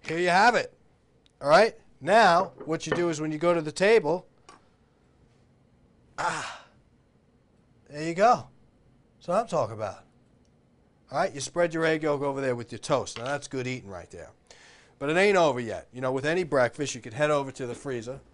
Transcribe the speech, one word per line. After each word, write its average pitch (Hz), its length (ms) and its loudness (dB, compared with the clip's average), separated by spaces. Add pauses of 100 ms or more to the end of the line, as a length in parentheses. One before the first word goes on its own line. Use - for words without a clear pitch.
Here 160 160 -6
you 180 120 2
have 208 260 6
it. - 180 -2 (680)
All 139 80 -2
right? 196 260 6 (240)
Now, 185 520 4 (140)
what 160 220 -4
you 156 60 -2
do 175 160 0
is 151 120 -4
when 156 100 -4
you 151 60 -6
go 170 160 2
to 170 80 0
the 151 100 -6
table, 185 560 2 (1900)
ah, - 440 -6 (1300)
there 147 140 -12
you 165 100 -4
go. 190 340 4 (720)
That's - 100 -16
what 175 100 0
I'm 233 100 -2
talking 117 280 -2
about. 107 280 -10 (1080)
All 139 80 -4
right, - 140 -2
you 135 80 -10
spread 170 320 -2
your 165 120 0
egg 160 180 0
yolk 147 180 0
over 139 200 -4
there 127 140 0
with 120 160 -12
your 113 80 -12
toast. - 380 -4
Now, 120 80 -10
that's 139 220 -6
good 127 200 -6
eating 127 220 -10
right 87 200 -16
there. 85 220 -18 (680)
But 139 120 -6
it 160 80 0
ain't 196 200 4
over 143 220 4
yet. 101 320 -8
You 127 100 -12
know, 131 100 -2
with 131 140 -4
any 175 180 0
breakfast, 135 520 0
you 117 60 -14
could 113 120 -16
head 151 180 0
over 139 200 0
to 123 160 -10
the 120 80 -8
freezer. 127 440 -10 (140)